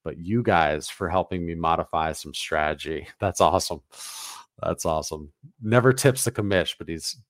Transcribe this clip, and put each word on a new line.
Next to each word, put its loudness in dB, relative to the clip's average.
but -8
you 0
guys 2
for -4
helping 0
me -4
modify 0
some -12
strategy." -4
<laughs> -20
That's 0
awesome. 2
That's -2
awesome. -4
Never 6
tips 2
the 0
commish, 0
but -12
he's, -6